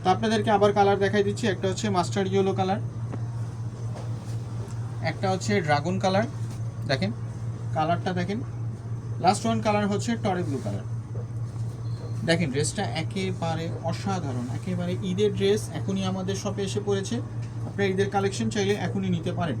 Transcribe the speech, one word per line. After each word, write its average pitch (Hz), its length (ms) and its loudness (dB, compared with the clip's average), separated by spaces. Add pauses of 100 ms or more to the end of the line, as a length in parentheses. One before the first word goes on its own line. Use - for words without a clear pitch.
তো 185 60 4
আপনাদেরকে 220 420 4
আবার 208 220 6
কালার 202 260 6
দেখাই 202 240 4
দিচ্ছি। 202 240 0
একটা 190 200 0
হচ্ছে 190 220 0
মাস্টার্ড 185 440 2
ইয়েলো 190 200 4
কালার, 190 260 2 (2250)
একটা 165 300 0
হচ্ছে 196 300 2
ড্রাগন 151 380 2
কালার। 190 240 4 (640)
দেখেন, 202 240 2 (640)
কালারটা 170 400 0
দেখেন, 180 260 0 (800)
লাস্ট 190 260 4
ওয়ান 226 160 2
কালার 208 260 2
হচ্ছে 208 360 0
টরে 180 200 2
ব্লু 143 200 -2
কালার। - 360 -4 (1300)
দেখেন, 165 260 2
ড্রেসটা - 320 0
একেবারে 165 840 -2 (140)
অসাধারণ, 160 720 -2
একেবারে 180 480 -2
ঈদের 196 320 2
ড্রেস। 196 380 2
এখনই 190 300 0
আমাদের 190 320 0
শপে 202 260 -2
এসে 196 240 0
পড়েছে, 202 360 0 (440)
আপনারা 196 240 0
ঈদের 190 200 2
কালেকশন 196 400 2
চাইলে 202 240 2
এখনই 190 360 0
নিতে 170 220 0
পারেন। 151 280 0